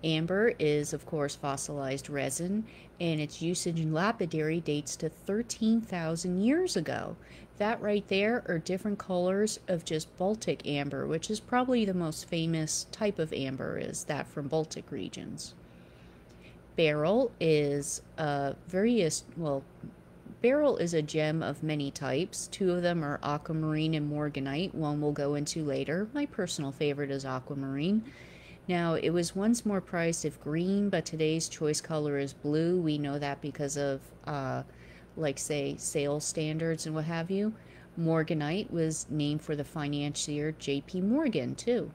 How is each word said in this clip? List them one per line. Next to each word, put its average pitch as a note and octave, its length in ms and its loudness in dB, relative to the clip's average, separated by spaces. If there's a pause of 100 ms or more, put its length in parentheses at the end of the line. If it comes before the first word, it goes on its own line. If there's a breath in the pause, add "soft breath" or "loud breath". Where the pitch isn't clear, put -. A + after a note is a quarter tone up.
Amber E3 560 2
is, D3 360 2
of C#3+ 100 -6
course, D3 300 -2
fossilized C#3 720 -4
resin, E3 560 -2 (360 loud breath)
and E3 200 2
its D3+ 220 -6
usage E3 380 0
in D#3 120 2
lapidary E3 680 0
dates D3 360 -2
to D#3+ 120 -2
thirteen A3 720 0
thousand F3+ 640 -2
years D#4+ 340 4
ago. C3 400 -2 (400 loud breath)
That G#3+ 240 0
right G#3 280 0
there G#3+ 400 2
are E3+ 100 2
different F#3+ 400 -2
colors F#3+ 680 2
of E3+ 160 0
just D#3 340 -4
Baltic F#3 480 0
amber, C#3+ 400 0
which D#3+ 240 -2
is G#3+ 80 0
probably B3 460 2
the G3 100 0
most E3 340 -2
famous E3 640 0
type G#3 300 -2
of D#3+ 120 0
amber, C3+ 460 -4
is - 260 -6
that C#3 220 -4
from C#3+ 220 -8
Baltic D#3 420 -2
regions. - 640 -8 (1200 loud breath)
Beryl E3 640 4
is C#3+ 640 2 (160)
a C#3+ 380 0 (100)
various, G3 560 2 (140)
well, D3 260 -2 (800)
beryl C#4 360 6
is E3+ 160 0
a D#3 80 4
gem D#3 420 2
of D3 180 -2
many D3+ 300 0
types. C#3 560 -2
Two F#3 240 2
of F3 100 2
them F3 220 2
are C#3+ 180 -2
aquamarine D#3 720 0
and D3 180 0
morganite. D3 600 -2
One D3 260 0
we'll D3 120 2
go D3 240 0
into D3 260 -2
later. C#3+ 500 -2
My D4 140 -2
personal E3 460 -4
favorite C#3+ 400 -2
is C#3 120 -4
aquamarine. C#3 800 0 (640 loud breath)
Now, E3+ 280 2
it - 160 2
was E3+ 260 0
once A3+ 280 2
more G3+ 160 2
prized E3+ 440 -2
if D3 160 -4
green, F#3 480 0
but F3 160 2
today's D#3+ 440 2
choice D3+ 320 0
color D3 380 0
is C#3 140 -2
blue. D#3+ 480 2
We D3+ 180 2
know C#3+ 220 -2
that C#3+ 220 -4
because C#3+ 340 -4
of, C#3 240 0 (260)
uh, C3+ 380 -4 (520 loud breath)
like, C#3+ 220 0
say, C#3+ 400 -2
sales D3 460 0
standards D#3+ 600 0
and D#3 80 -4
what D#3 100 0
have E3 260 -2
you. G3+ 220 2 (480 loud breath)
Morganite D#3+ 720 2
was D#3+ 400 0
named D3+ 320 0
for D#3+ 120 -4
the D3 80 -2
financier D3 960 -2
J C#3 220 0
P F3+ 200 -4
Morgan, G3+ 540 2
too. G#3 400 0